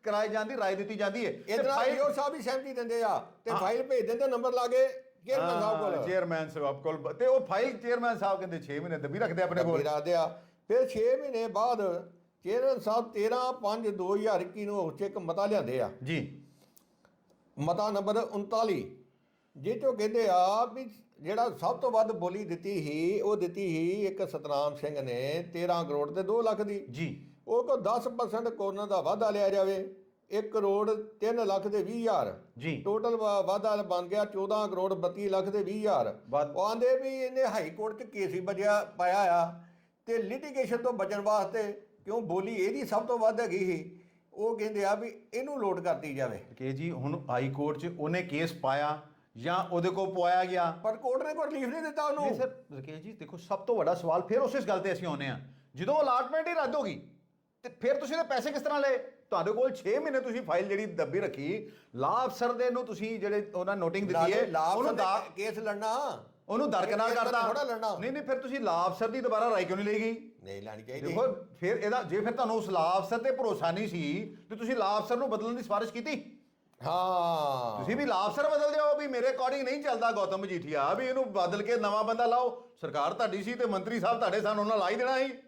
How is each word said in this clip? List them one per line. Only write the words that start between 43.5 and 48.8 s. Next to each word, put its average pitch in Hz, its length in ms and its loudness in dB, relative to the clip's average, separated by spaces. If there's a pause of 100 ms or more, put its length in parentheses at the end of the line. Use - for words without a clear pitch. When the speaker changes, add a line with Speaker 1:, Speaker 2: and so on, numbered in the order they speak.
Speaker 2:
ਸੀ, 180 420 -2 (340)
ਉਹ 220 260 -2
ਕਹਿੰਦੇ 208 260 -2
ਆ 202 100 4
ਵੀ 226 260 -8 (120)
ਇਹਨੂੰ 269 260 -4
ਲੋਟ 190 200 0
ਕਰਤੀ 156 360 -2
ਜਾਵੇ। 117 280 -4 (140)
Speaker 1:
ਕਿ 131 140 -4
ਜੀ 156 200 -4
ਹੁਣ 143 380 -4
ਹਾਈ 131 200 0
ਕੋਰਟ 147 280 -2
'ਚ 165 120 -6 (100)
ਉਹਨੇ 160 220 0
ਕੇਸ 165 320 -2
ਪਾਇਆ 147 460 0 (380)